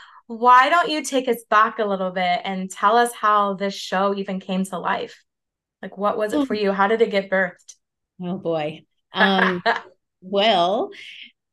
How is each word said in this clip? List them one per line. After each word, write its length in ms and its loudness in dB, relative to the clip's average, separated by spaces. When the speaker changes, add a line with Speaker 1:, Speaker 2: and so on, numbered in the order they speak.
Speaker 1:
Why 420 6
don't 200 2
you 140 -4
take 240 -2
us 220 -2
back 300 2
a 60 0
little 260 -4
bit 340 0
and 260 -6
tell 240 2
us 160 4
how 440 2
this 180 -6
show 420 -2
even 240 -6
came 260 -4
to 120 -10
life? 440 -6
Like, 160 -14
what 200 0
was 140 -2
it 160 0
for 80 -2
Speaker 2:
Mm. 60 -2
Speaker 1:
you? 100 2
How 160 2
did 140 2
it 100 2
get 180 -2
birthed? 460 -4
Speaker 2:
Oh, 140 -6
boy. 480 -6
Um, 520 0
Speaker 1:
<laughs> 580 -6
Speaker 2:
well, 680 2